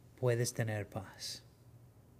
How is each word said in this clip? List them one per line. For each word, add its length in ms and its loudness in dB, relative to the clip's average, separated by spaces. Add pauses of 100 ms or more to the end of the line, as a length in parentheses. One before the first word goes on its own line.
(200)
puedes 340 4
tener 340 0
paz. 560 -8 (760)